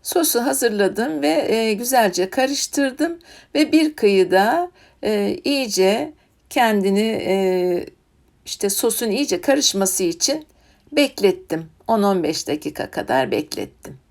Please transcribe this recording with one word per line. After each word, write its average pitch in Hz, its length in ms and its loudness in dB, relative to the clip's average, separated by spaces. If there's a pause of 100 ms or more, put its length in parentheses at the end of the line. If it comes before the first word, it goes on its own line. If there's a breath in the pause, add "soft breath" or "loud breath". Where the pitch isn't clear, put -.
Sosu 302 360 0
hazırladım 226 760 0
ve, 156 260 0
e, 220 240 0
güzelce 208 580 0
karıştırdım 277 880 -2 (360 loud breath)
ve 302 180 2
bir 311 240 2
kıyıda, 202 760 2 (340 soft breath)
e, 208 400 -2
iyice 240 680 0 (380 soft breath)
kendini, 214 760 2
e, 185 600 0 (600)
işte - 240 -4
sosun 226 400 -2
iyice 214 300 -2
karışması 196 600 0
için 220 440 -2 (460 soft breath)
beklettim. 185 760 0 (160)
On 220 160 2
on 190 200 2
beş 156 260 -4
dakika 151 420 -6
kadar - 400 -2
beklettim. - 680 -8 (120)